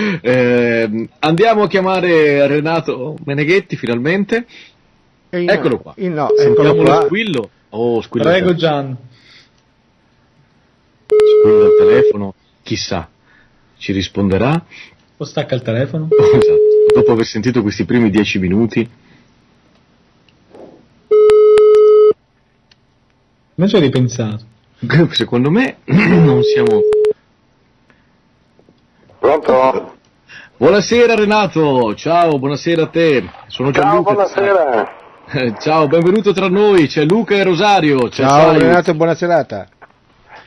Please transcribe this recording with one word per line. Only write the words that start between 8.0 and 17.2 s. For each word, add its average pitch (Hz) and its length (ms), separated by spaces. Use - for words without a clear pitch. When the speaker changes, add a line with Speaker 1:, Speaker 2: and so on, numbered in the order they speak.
Speaker 1:
squilla 156 340
il 185 60
Speaker 3:
Prego, 180 120
Speaker 1:
telefono. 151 300
Speaker 3:
Gian. 131 120
Speaker 1:
Squilla 427 240
il 427 140
telefono, 427 560
chissà, 95 460
ci - 140
risponderà. 98 720
Speaker 3:
O 156 80
stacca 143 300
il 120 80
telefono. 143 500
Speaker 1:
<laughs> - 0
Esatto, 427 460
dopo 427 180
aver 113 120